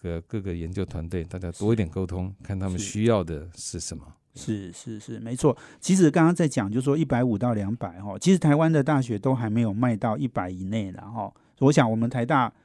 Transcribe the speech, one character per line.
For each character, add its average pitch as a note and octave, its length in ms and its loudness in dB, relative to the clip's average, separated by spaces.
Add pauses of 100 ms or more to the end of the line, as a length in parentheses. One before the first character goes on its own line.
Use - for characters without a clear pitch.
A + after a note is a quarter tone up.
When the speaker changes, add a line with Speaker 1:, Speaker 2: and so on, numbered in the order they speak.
Speaker 1:
个 E2+ 200 -4
各 G#2+ 180 -8
个 F#2+ 120 -8
研 E2+ 160 -6
究 F#2 160 -6
团 E2 240 -8
队， F2+ 140 -4
大 F2 160 -10
家 F2+ 140 -8
多 G#2+ 200 0
一 A#2+ 40 4
点 G2+ 120 0
沟 F#2 160 -4
通， F2+ 220 -4
Speaker 2:
是。 F#2+ 160 -10
Speaker 1:
看 G2 160 -6
他 F#2+ 100 -2
们 F2+ 80 -4
需 G#2 280 -4
要 A2 180 4
的 E2 320 -8
是 - 240 -10
什 D#2+ 180 -10
么。 C#2+ 80 -16 (300)
Speaker 2:
是。 G2 380 -6
是， A2 260 -14
是， A#2+ 160 -12
是， G#2+ 60 -10
没 A#2 160 -8
错。 C#3+ 200 4 (240)
其 - 140 2
实 F3+ 160 8
刚 E3 140 6
刚 E3+ 100 6
在 D#3+ 140 2
讲， G#2+ 200 0
就 A2 120 0
说 C#3 180 2
一 E3 60 2
百 C3 180 0
五 A#2 160 2
到 B2 160 0
两 G#2 220 -2
百 F#2 260 -10
哈， G2+ 160 -10
其 F3 140 4
实 F#3 80 6
台 D3 160 4
湾 D#3+ 160 4
的 D3+ 100 4
大 C#3+ 180 2
学 A#2+ 160 -2
都 C3 160 0
还 A#2 160 -2
没 A2 120 2
有 A2+ 120 2
迈 A#2 240 2
到 G#2+ 220 -2
一 C#3+ 80 -2
百 F#2+ 240 -4
以 F#2 140 -8
内 G2 260 -4
啦 F#2+ 140 -14
哈。 G#2 280 -8 (280)
我 C#3 120 6
想 C3+ 180 4
我 A2 60 0
们 A#2 140 0
台 B2 160 -2
大， B2+ 260 2 (120)